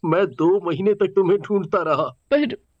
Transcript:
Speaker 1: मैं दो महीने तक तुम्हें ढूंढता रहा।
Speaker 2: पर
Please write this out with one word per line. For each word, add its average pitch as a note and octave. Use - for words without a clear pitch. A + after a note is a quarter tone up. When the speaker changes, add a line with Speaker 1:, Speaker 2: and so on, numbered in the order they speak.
Speaker 1:
मैं F3
दो E3+
महीने F#3+
तक G3+
तुम्हें G3
ढूंढता G3
रहा। C#3+
Speaker 2:
पर C#4